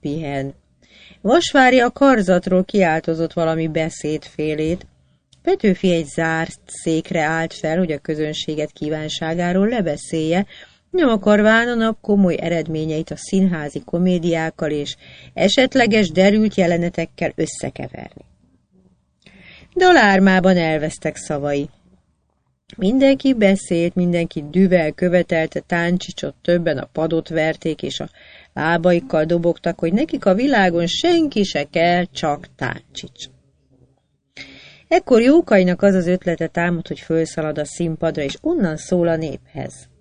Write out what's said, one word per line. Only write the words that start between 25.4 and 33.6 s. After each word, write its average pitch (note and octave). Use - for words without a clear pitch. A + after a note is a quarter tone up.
Táncsicsot, E3+
többen E3+
a B2+
padot D#3+
verték, D#3+
és C#3+
a -
lábaikkal E3
dobogtak, E3+
hogy E3
nekik C#4+
a F#3+
világon F#3+
senki D#4+
se D3
kell, F3
csak -
Táncsics. -